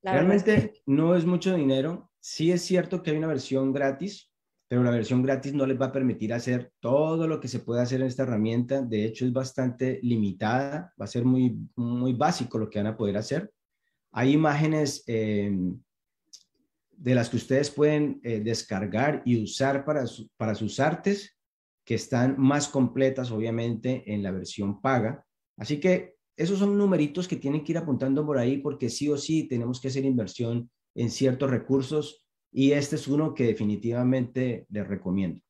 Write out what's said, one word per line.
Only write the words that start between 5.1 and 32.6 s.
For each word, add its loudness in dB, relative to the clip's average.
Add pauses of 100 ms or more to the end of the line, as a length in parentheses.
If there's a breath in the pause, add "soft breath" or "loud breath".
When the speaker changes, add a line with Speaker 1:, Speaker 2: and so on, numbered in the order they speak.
Speaker 2:
gratis -2
no 2
les 0
va 2
a -4
permitir 0
hacer -2
todo 2
lo -2
que -10
se -6
puede -2
hacer 0
en 0
esta -4
herramienta. 0
De 0
hecho, -4
es 0
bastante -2
limitada. 0
Va -6
a -8
ser -2
muy, 4 (180)
muy -2
básico -2
lo -4
que -6
van -2
a -10
poder -2
hacer. -4 (600)
Hay 2
imágenes, 2
eh, 0 (1400)
de 0
las 2
que -2
ustedes 0
pueden, 2
eh, -4
descargar -2
y 4
usar -2
para -2
su-, -12
para -2
sus -6
artes, -2 (480)
que -2
están 0
más 4
completas, 0
obviamente, -2 (100)
en -2
la -4
versión -6
paga. -2 (320)
Así -6
que 0 (240)
esos -2
son 2
numeritos 2
que -4
tienen -2
que -6
ir 0
apuntando 0
por 0
ahí, 2
porque -4
sí -4
o 2
sí -2
tenemos -4
que -6
hacer -2
inversión -2 (240)
en -2
ciertos 0
recursos, -2 (260)
y 4